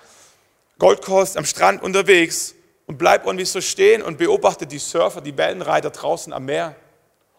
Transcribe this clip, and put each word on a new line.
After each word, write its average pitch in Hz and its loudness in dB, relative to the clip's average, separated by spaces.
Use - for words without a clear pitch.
Gold 196 4
Coast, 190 0
am 156 -4
Strand 185 0
unterwegs 185 2
und 143 -12
bleib 190 4
irgendwie 190 -2
so 185 -4
stehen 208 2
und 156 -8
beobachte 175 0
die 143 -12
Surfer, 175 -2
die 143 -12
Wellenreiter 156 -2
draußen 156 -8
am 131 -10
Meer. 156 -6